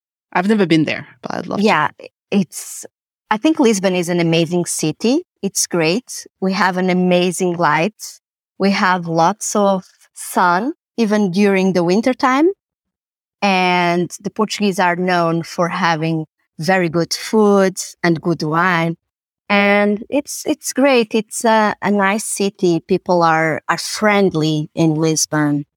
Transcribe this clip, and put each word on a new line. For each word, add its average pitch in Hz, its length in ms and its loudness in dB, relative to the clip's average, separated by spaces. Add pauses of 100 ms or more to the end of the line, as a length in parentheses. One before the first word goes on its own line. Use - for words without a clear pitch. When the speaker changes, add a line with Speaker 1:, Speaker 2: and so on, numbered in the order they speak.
(320)
Speaker 1:
I've 185 160 0
never 208 160 2
been 160 200 4
there, 143 220 -6 (140)
but - 140 -8
I'd - 120 -8
love - 140 -4
to. 202 40 2
Speaker 2:
Yeah, 160 260 2 (400)
it's, - 560 -4 (440)
I 214 60 2
think 311 240 0
Lisbon 196 340 2
is 175 140 -2
an 175 100 0
amazing 165 460 2
city. 220 600 -2 (180)
It's - 240 -4
great. 175 600 -2 (140)
We 190 140 -2
have 185 240 0
an 185 100 0
amazing 180 680 0
light. 160 640 -2 (380)
We 190 120 2
have 185 360 0
lots 165 480 0
of 196 300 0 (300)
sun, 190 580 0 (240)
even 208 340 0
during 190 440 2
the 175 100 2
winter 220 300 2
time. 277 340 2 (960)
And 180 680 2 (100)
the 190 100 -8
Portuguese 196 480 -2
are 175 180 2
known 170 460 0
for 170 260 -4
having 165 560 -2 (340)
very 175 300 0
good 165 240 -2
food 202 640 2 (240)
and 170 180 0
good 170 220 -2
wine. 170 540 0 (540)
And 202 580 2
it's, - 380 -6
it's - 260 -4
great. 254 420 0
It's - 300 -4
a, 220 380 2
a 151 80 -2
nice 202 340 0
city. 180 560 -2
People 180 420 0
are, 160 460 0
are 170 100 -2
friendly 170 960 0
in 165 200 2
Lisbon, 151 720 -2 (100)